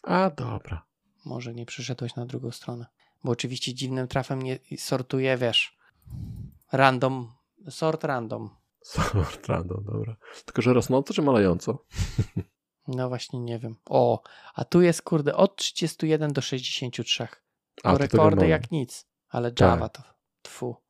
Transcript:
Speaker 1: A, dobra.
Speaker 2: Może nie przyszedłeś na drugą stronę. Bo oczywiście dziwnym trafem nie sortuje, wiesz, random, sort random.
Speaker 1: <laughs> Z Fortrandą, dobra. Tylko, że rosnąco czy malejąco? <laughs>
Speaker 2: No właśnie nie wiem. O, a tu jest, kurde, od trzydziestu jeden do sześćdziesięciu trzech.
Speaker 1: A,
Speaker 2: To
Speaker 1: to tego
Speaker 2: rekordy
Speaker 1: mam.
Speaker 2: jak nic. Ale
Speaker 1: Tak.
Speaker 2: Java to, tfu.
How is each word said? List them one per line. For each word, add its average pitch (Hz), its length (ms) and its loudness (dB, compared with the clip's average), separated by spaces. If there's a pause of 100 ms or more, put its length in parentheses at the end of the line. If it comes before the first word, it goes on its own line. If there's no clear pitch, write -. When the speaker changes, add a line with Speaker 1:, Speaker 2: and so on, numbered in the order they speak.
Speaker 1:
A, 185 260 2
dobra. 113 560 -8 (400)
Speaker 2:
Może 123 280 -8
nie 120 120 -10
przyszedłeś 123 500 -8
na 120 100 -6
drugą 123 260 -8
stronę. 120 340 -12 (380)
Bo 127 80 0
oczywiście 123 420 -4
dziwnym 127 340 -4
trafem 131 340 -4
nie 131 180 -6 (180)
sortuje, 131 600 0
wiesz, 120 400 -4 (960)
random, 131 640 2 (360)
sort 156 340 -2
random. 113 460 -6 (300)
Speaker 1:
<laughs> - 120 -20
Z - 80 -16
Fortrandą, - 840 -2
dobra. 107 300 -6 (300)
Tylko, - 160 -2
że 123 120 4
rosnąco 131 400 2
czy - 80 0
malejąco? 107 560 4
<laughs> - 720 -4 (400)
Speaker 2:
No 127 220 -4
właśnie 123 300 -8
nie 117 200 -6
wiem. 113 160 -10 (100)
O, 120 360 4 (340)
a - 100 -4
tu 175 160 6
jest, 175 200 6
kurde, 143 340 0
od 190 200 4
trzydziestu - 500 -4
jeden 156 280 2
do 139 80 0
sześćdziesięciu 127 640 -6
trzech. - 400 -6 (400)
Speaker 1:
A, - 80 4
Speaker 2:
To - 60 6
Speaker 1:
to 139 100 2
tego - 100 2
Speaker 2:
rekordy 156 240 8
Speaker 1:
mam. 160 80 8
Speaker 2:
jak 156 220 2
nic. 143 340 -6 (240)
Ale 120 220 -2
Speaker 1:
Tak. - 180 6
Speaker 2:
Java 113 200 2
to, - 140 -18 (380)
tfu. - 340 -10 (140)